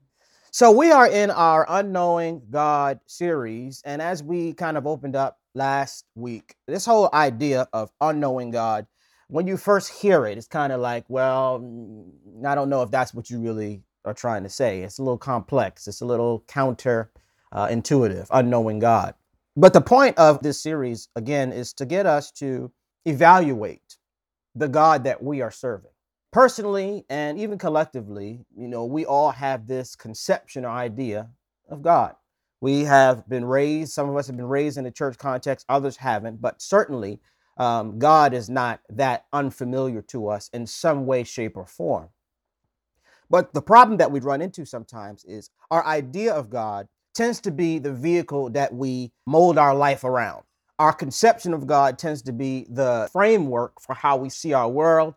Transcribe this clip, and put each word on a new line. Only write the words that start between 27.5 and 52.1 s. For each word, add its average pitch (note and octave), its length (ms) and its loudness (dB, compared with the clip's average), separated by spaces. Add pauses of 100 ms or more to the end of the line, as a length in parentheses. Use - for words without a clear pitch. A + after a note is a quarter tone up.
collectively, A#2 840 -6 (120)
you A#2+ 100 -14
know, A#2+ 180 -8
we D3+ 220 -6
all C#3+ 240 2
have B2+ 380 -6
this B2+ 260 -8
conception - 720 -6
or A#2 60 -8
idea A#2 600 -8 (380)
of C#3+ 120 -14
God. D3 360 2 (440)
We C#3 240 0
have C3+ 440 4
been B2 160 -4
raised, C#3 480 -2
some C#3+ 160 -4
of C#3 80 -4
us C#3 100 -4
have C3 100 -12
been B2 120 -10
raised C#3+ 300 -2
in B2+ 80 -8
a B2 40 -12
church C3 280 -8
context, C3 500 -6
others C3+ 300 -2
haven't, A2+ 420 -6
but A#2 220 -6
certainly, A#2+ 580 -2 (360)
um, A2+ 440 -2
God D3 320 6
is A#2 160 -6
not A#2+ 400 -4
that B2 440 -2
unfamiliar C3 680 -4
to G#2+ 260 -8
us G#2 200 -6
in A#2+ 180 -12
some C#3+ 400 -2
way, C3 160 0
shape, A2+ 340 -8
or F2+ 100 -14
form. A2 420 -6 (1200)
But F3+ 260 2
the D3 80 -4
problem A3+ 360 6
that D#3 120 4
we C#3+ 80 -4
run C#3 220 -4
into F3+ 240 -10
sometimes A2 600 -16
is G2+ 240 -18 (200)
our E3 160 0
idea D#3 480 -4
of B2 160 -8
God G#2+ 380 -8 (240)
tends A#3 300 -4
to F#3+ 100 -6
be D#3+ 260 -2
the C3+ 140 -8
vehicle C#3+ 580 -2
that C3+ 240 -2
we B2+ 380 -6 (140)
mold D#3+ 320 4
our C#3+ 160 6
life C#3 280 2
around. A#2+ 400 -4 (360)
Our D#3 140 4
conception - 600 0
of C#3 140 -6
God C#3 280 4
tends D3+ 260 -8